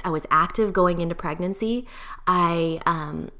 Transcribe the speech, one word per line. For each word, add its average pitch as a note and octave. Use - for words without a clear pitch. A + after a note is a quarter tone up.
I F#3
was D#3
active F3+
going F3+
into E3+
pregnancy. F#3+
I, E3+
um, D#3+